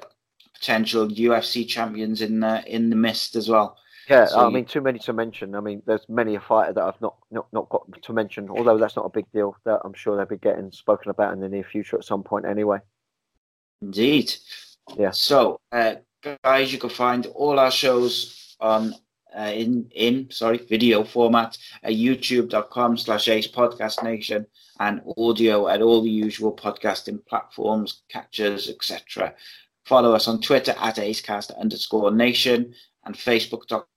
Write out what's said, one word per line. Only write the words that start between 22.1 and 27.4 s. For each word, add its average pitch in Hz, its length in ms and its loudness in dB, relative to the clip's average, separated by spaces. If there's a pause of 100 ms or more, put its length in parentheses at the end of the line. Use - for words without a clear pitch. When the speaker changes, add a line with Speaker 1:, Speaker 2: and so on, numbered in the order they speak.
Speaker 1:
dot 107 220 -2
com 117 260 0
slash 110 320 -2
ace 110 180 2
podcast 117 560 -2
nation 107 440 -4 (340)
and 104 220 -2 (160)
audio 110 500 4
at 101 140 2
all 113 180 6
the 113 100 0
usual 107 420 -2
podcasting 104 760 -6
platforms, 110 840 -4